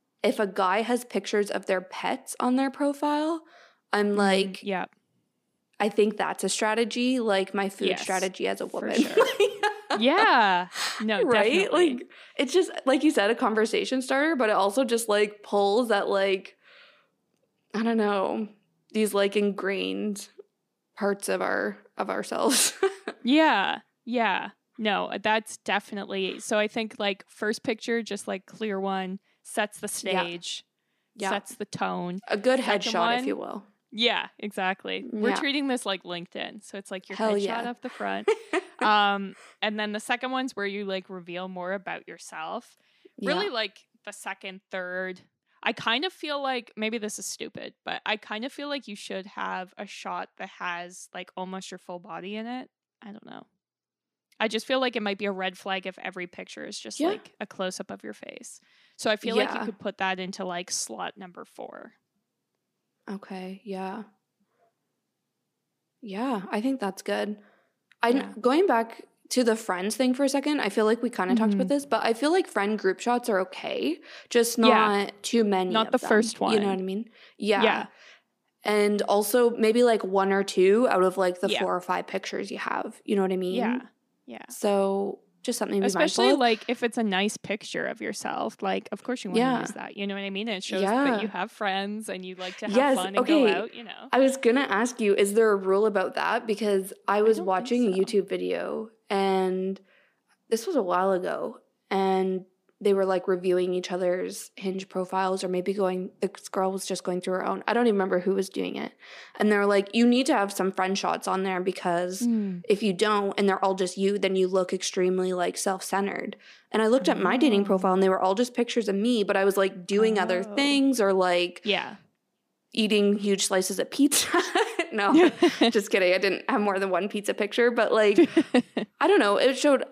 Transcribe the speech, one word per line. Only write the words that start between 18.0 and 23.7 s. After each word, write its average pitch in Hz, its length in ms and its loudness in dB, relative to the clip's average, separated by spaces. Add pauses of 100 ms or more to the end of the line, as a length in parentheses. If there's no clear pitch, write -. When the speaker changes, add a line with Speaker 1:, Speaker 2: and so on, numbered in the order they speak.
Speaker 1:
these, 214 220 0
like, 202 220 2
ingrained 196 920 -2 (680)
parts 196 320 -2
of 185 140 -2
our, 185 360 -2 (180)
of 190 140 -4
ourselves. 226 680 0
<laughs> - 40 -4 (400)
Speaker 2:
Yeah. 254 580 4 (240)